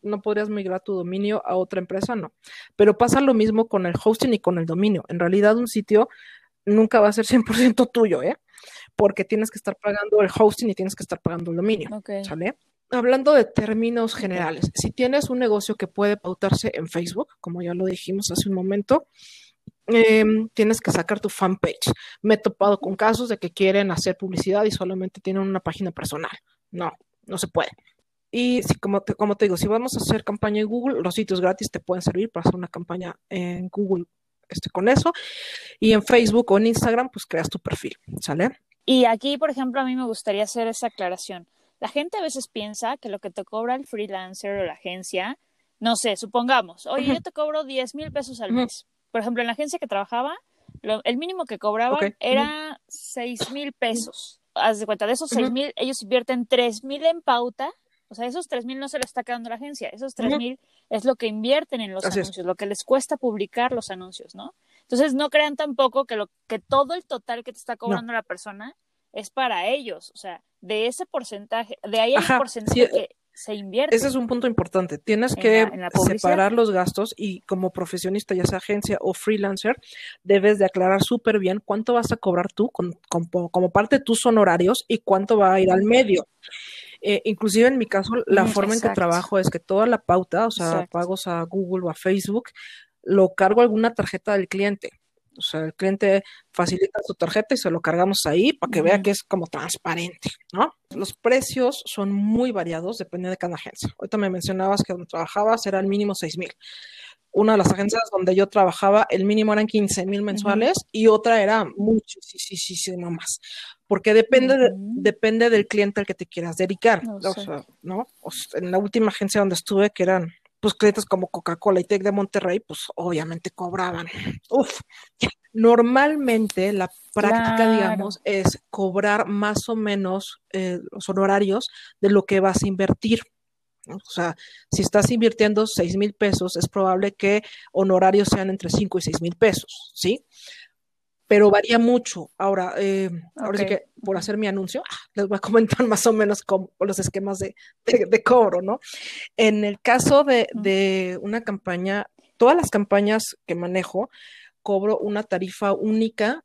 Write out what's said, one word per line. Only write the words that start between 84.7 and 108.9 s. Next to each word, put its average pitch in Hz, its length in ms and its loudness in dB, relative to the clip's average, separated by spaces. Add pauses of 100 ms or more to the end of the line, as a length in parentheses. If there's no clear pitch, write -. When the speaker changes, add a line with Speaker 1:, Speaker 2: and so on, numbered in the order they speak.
Speaker 1:
y 226 100 0
cuánto 202 400 2
va 190 160 6
a 190 60 4
ir 190 100 4
al 190 140 4
medio. 220 420 4 (720)
Eh, 202 240 0
inclusive 220 440 4
en 269 100 0
mi 220 80 0
caso, 196 260 -2 (140)
la 220 180 6
Speaker 2:
Mm, 220 40 2
Speaker 1:
forma 208 260 0
en 226 60 -2
que 220 80 2
Speaker 2:
exacto. 196 120 -2
Speaker 1:
trabajo 180 380 2
es 185 100 2
que - 120 -2
toda 202 260 0
la 240 120 2
pauta, 180 480 0
o 226 40 -2
sea, 175 160 -4
Speaker 2:
Exacto. 165 240 -2
Speaker 1:
pagos 175 360 -4
a 175 160 -4
Google 180 440 -4
o 165 40 -4
a 156 40 -6
Facebook, 202 560 -2 (520)
lo 185 320 4
cargo 196 260 4
a 240 40 8
alguna 226 300 2
tarjeta - 400 -4
del 190 140 0
cliente. 202 420 -4 (480)
O - 40 -18
sea, - 220 -4
el 160 100 -8
cliente 196 480 2 (300)
facilita 180 500 0
su - 120 -8
tarjeta 214 400 0
y - 20 2
se 196 140 -2
lo 165 100 -2
cargamos 175 460 0
ahí 180 260 2
para - 180 -4
que 180 120 0
vea 180 140 4
Speaker 2:
Ujú. 196 80 -2
Speaker 1:
que 202 80 0
es 196 100 -6
como 180 240 -4
transparente, 165 800 -6 (240)
¿no? 220 220 -2 (160)
Los - 240 -8
precios 254 720 0
son 202 260 -4
muy 220 380 0
variados, 175 480 -6
depende 180 320 -8
de 185 80 -6
cada 175 160 -6
agencia. - 340 -10 (100)
Ahorita 208 200 -6
me 202 100 0
mencionabas 190 540 -2
que - 100 -6
donde 175 140 -10
trabajabas 208 600 -2
era 190 140 0
el 196 60 -2
mínimo 202 280 0
seis 160 220 -8
mil. 175 160 -8 (800)
Una 214 220 4
de 214 60 6
las 185 140 4
agencias 208 300 -2 (100)
donde 185 220 2
yo 196 140 4
trabajaba, 202 600 4